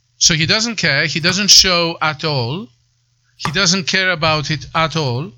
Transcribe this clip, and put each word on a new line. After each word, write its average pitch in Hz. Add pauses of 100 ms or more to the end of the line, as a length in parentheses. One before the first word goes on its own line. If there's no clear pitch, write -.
(180)
So -
he 156
doesn't 220
care. 151
He 151
doesn't 185
show 170
at 156
all. 147 (680)
He 160
doesn't 185
care 190
about 156
it 151 (100)
at 160
all. 147